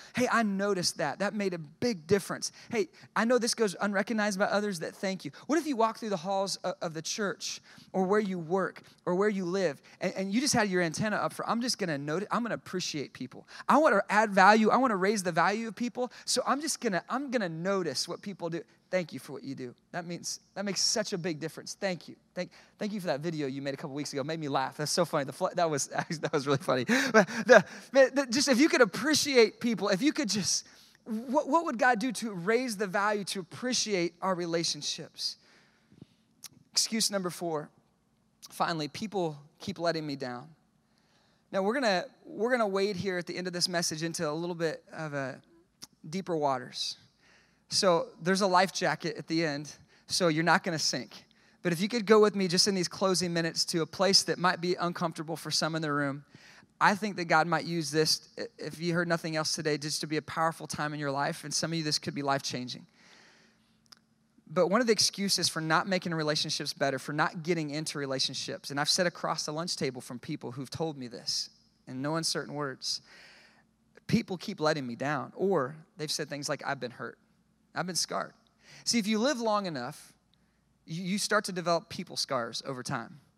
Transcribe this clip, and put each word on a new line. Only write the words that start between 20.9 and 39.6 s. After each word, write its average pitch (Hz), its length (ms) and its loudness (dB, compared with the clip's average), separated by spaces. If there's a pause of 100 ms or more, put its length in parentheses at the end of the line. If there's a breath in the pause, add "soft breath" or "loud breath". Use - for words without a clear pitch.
a 196 60 -4
big 165 200 -6
difference. - 400 -10
Thank 185 300 -6
you. - 80 -18 (180)
Thank, 180 160 -8 (280 loud breath)
thank 208 140 -6
you 208 100 -6
for 180 60 -4
that 139 120 -2
video 151 260 -4
you 135 140 -4
made 139 140 -4
a - 20 -8
couple 139 180 -10
weeks 143 200 -6
ago. 135 80 -2
It - 20 -4
made 160 160 -6
me 147 80 -4
laugh. 135 300 -2
That's 151 120 -2
so 180 140 4
funny. 151 200 0
The 139 100 -6
fl-, 185 200 -2
that 170 140 4
was, 147 200 0
<laughs> 175 200 -2 (120)
that 156 120 -2
was 139 140 0
really 143 120 4
funny. 127 260 0
But 233 440 6 (160)
the, 220 200 12 (280 loud breath)
man, 262 220 8
the, 277 120 2
just 247 220 2
if 247 100 6
you 320 120 6
could 330 100 4
appreciate 247 800 4
people, 202 300 0
if 185 100 2
you 294 140 2
could 262 160 -2
just, - 360 -2 (380 loud breath)
what, 240 440 -2
what 330 180 2
would 254 120 -4
God 254 200 4
do 247 140 -2
to 214 200 -6
raise 220 460 -2
the 208 80 -2
value, 202 380 0
to 190 160 -6
appreciate 190 840 -2
our 190 120 0
relationships? 165 1000 -4 (1400 soft breath)
Excuse - 380 0
number 190 180 -2
four. 160 400 -6 (840)
Finally, 156 380 -2
people 180 500 -4 (200)
keep 190 200 -8